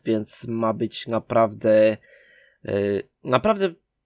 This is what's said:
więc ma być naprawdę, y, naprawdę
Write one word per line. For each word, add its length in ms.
więc 380
ma 300
być 340
naprawdę, 920
y, 420
naprawdę 500